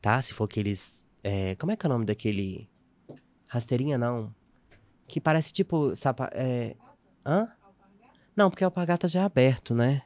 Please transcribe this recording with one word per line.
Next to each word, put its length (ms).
tá? 200
Se 140
for 120
aqueles, 600
é, 320
como 160
é 60
que 100
é 20
o 40
nome 120
daquele 640
rasteirinha, 500
não? 380
Que 140
parece 320
tipo 420
sapa-, 380
é, 420
hã? 220
Não, 160
porque 140
a 20
alpargata 400
já 140
é 40
aberto, 480
né? 340